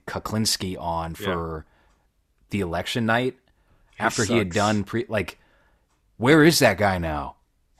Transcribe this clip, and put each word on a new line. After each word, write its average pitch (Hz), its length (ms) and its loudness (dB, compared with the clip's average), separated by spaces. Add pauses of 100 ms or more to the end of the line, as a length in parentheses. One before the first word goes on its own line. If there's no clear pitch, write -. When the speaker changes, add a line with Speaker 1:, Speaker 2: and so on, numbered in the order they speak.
Speaker 1:
Kuklinski - 720 -4
on 165 300 -6
Speaker 2:
Yeah. 208 140 -10
Speaker 1:
for 165 400 -6 (840)
the 101 120 -2
election 92 440 -4
night 123 300 0 (600)
Speaker 2:
He - 20 -12
Speaker 1:
after 113 260 0
he 117 140 2
had 101 80 -2
Speaker 2:
sucks. 85 80 -6
Speaker 1:
done 104 280 2
pre-, 117 260 -6
like, 104 280 -4 (800)
where 147 260 6
is 160 140 6
that 107 220 4
guy 98 180 2
now? 78 380 -6 (440)